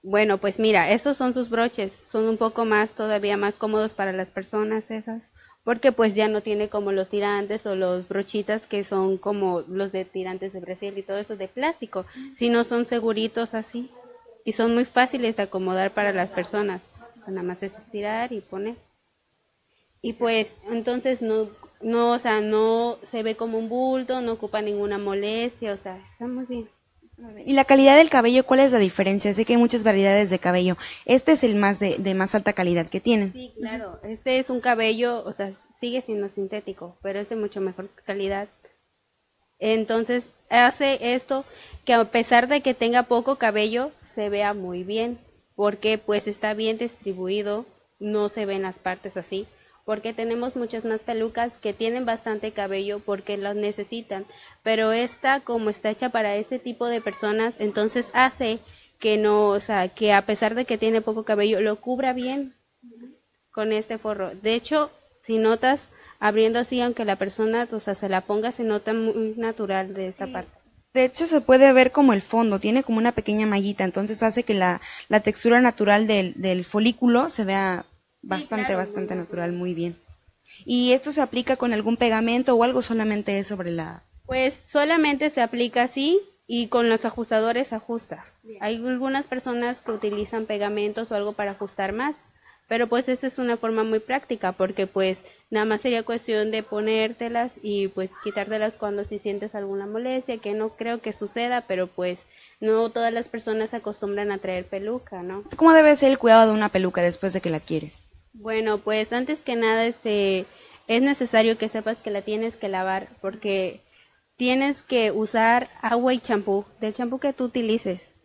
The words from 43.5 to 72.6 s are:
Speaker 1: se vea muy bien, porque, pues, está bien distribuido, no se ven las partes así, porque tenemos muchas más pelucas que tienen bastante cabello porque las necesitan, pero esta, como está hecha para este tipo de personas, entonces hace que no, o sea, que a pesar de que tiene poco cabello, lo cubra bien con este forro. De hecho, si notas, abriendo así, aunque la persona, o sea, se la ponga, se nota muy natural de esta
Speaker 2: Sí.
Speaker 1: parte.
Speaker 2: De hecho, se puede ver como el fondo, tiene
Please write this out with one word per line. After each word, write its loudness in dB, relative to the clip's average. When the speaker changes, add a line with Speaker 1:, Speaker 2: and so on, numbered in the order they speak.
Speaker 1:
se -6
vea 0
muy -8
bien, -4
porque, 0
pues, -2
está -4
bien -2
distribuido, -6
no -2
se -6
ven -4
las -8
partes -8
así, -8
porque -4
tenemos -4
muchas -6
más -2
pelucas -4
que -4
tienen -2
bastante -4
cabello -4
porque -6
las -4
necesitan, -6
pero 2
esta, 0
como -2
está -4
hecha -4
para -2
este -4
tipo -6
de -2
personas, -2
entonces -2
hace 2
que 2
no, 4
o 2
sea, 0
que 2
a 6
pesar -2
de -2
que -2
tiene 2
poco -4
cabello, 2
lo 0
cubra -2
bien -6
con -2
este -4
forro. -6
De 0
hecho, 0
si 0
notas, 2
abriendo 2
así, -2
aunque -2
la 0
persona, -2
o -6
sea, -4
se -6
la 0
ponga, -2
se -6
nota -2
muy -2
natural -4
de -6
esta -10
Speaker 2:
Sí. -12
Speaker 1:
parte. -10
Speaker 2:
De 4
hecho, 0
se 4
puede 10
ver 8
como 6
el 2
fondo, 0
tiene 0